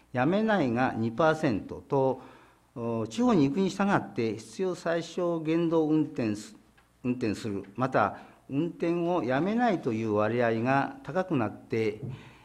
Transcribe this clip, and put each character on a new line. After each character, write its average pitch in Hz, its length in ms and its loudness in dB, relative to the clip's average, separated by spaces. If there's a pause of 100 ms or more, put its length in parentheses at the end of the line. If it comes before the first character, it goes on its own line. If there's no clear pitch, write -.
(120)
や 123 140 2
め 196 160 2
な 214 200 2
い 127 80 2
が 123 260 0
二 113 160 -2
パ 156 180 4
ー 151 60 2
セ 127 140 0
ン 95 120 -2
ト - 260 -12
と、 135 340 2 (520)
お 117 300 -4
ー、 - 40 -6
地 226 140 -2
方 247 120 4
に 139 140 6
行 139 60 -2
く 190 60 0
に 190 100 2
従 202 220 0
っ - 220 0
て 113 220 -2
必 - 260 -8
要 185 120 -2
最 170 280 -2
小 170 380 -2
限 165 280 2
度 160 180 4
運 156 180 4
転 117 300 -2
す-、 - 220 -12 (460)
運 123 100 0
転 120 220 0
す - 140 -8
る、 98 160 -6 (120)
ま 127 120 0
た 113 300 2 (320)
運 147 180 -2
転 170 260 -2 (140)
を 175 140 0
や 127 180 0
め 196 140 0
な 240 160 2
い 170 100 0
と 127 120 -2
い 110 120 -2
う 107 100 0
割 110 280 2
合 113 180 2
が 135 420 0
高 180 220 -2
く 175 120 -2
な 113 100 2
っ 101 100 -6
て、 110 440 -2 (440)